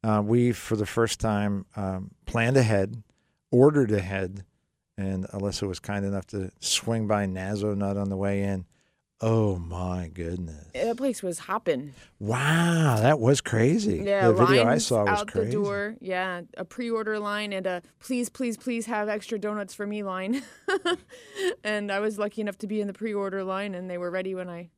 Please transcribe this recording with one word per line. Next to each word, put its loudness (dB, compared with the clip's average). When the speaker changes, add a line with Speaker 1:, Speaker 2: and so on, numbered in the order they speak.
Speaker 1:
Uh, 2
we, 4
for -2
the 0
first 0
time, 0
um, -4
planned 2
ahead, 2
ordered 8
ahead, -2
and -4
Alyssa -4
was -6
kind -4
enough -2
to -6
swing -2
by 2
Nazo -2
Nut -2
on -2
the -2
way 0
in. -2
Oh 2
my -4
goodness. -8
Speaker 2:
That -2
place -2
was -6
hopping. -2
Speaker 1:
Wow, 4
that 6
was 4
crazy. 2
Speaker 2:
Yeah, 4
Speaker 1:
The 6
video 6
I 4
Speaker 2:
lines 2
Speaker 1:
saw 4
was 2
Speaker 2:
out -4
Speaker 1:
crazy. 0
Speaker 2:
the -2
door. -2
Yeah, -4
a -8
pre-order -4
line -4
and -4
a, -4
"Please, -4
please, -4
please -4
have -2
extra -4
donuts -6
for -6
me" -6
line. -4
<laughs> 0
And -2
I 0
was -2
lucky -4
enough -4
to -8
be -2
in -2
the -8
pre-order -4
line, -4
and -8
they -6
were -4
ready -4
when -8
I -12